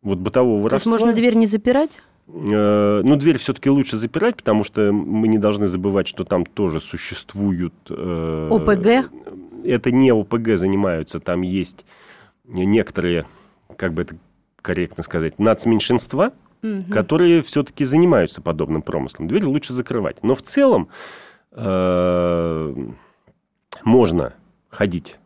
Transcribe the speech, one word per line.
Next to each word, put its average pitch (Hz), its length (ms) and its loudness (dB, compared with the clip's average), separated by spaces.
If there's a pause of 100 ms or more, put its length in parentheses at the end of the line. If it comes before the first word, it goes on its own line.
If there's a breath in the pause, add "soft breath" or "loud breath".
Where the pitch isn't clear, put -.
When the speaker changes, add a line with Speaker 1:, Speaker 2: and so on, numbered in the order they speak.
Speaker 1:
Вот 98 180 -4
бытового 107 500 2
Speaker 2:
То 123 80 0
есть - 80 -4
Speaker 1:
воровства 226 60 2 (160)
Speaker 2:
можно 233 60 2
дверь 233 220 2
не 226 120 4
запирать? 247 520 0 (300)
Speaker 1:
Э, 104 720 2
ну, 139 140 6
дверь 143 220 4
всё-таки - 300 -2
лучше 135 280 2
запирать, 165 400 -2
потому 107 260 0
что 101 300 0
мы 107 340 0
не 110 100 4
должны 104 300 0
забывать, 95 400 -2
что - 160 -10
там 87 220 0
тоже 85 340 -4
существуют... 90 960 -6 (160)
э, 80 600 -6
Speaker 2:
О 226 100 2
П 202 180 2
Г? 226 260 2 (600)
Speaker 1:
это 123 260 0
не 127 220 6
О 110 100 2
П 117 140 -2
Г 113 180 0
занимаются, 92 640 -2
там 87 220 -4
есть 92 420 -4 (640 soft breath)
некоторые, 90 760 0 (500 soft breath)
как 92 180 -4
бы 82 100 -4
это 85 120 -10 (460)
корректно 87 420 -4
сказать, 80 360 -6
нацменьшинства, 117 920 0 (300)
Speaker 2:
Мгм. 196 300 -8
Speaker 1:
которые 170 500 2
всё-таки - 440 -4
занимаются 135 560 2
подобным 78 400 -4
промыслом. 76 480 -6
Дверь 180 160 0
лучше 143 260 -2
закрывать. 123 520 -6
Но 127 120 2
в - 60 -12
целом, 254 480 2 (640 loud breath)
э, 87 1200 0 (1120 soft breath)
можно 87 500 4 (360)
ходить 90 460 -4 (100)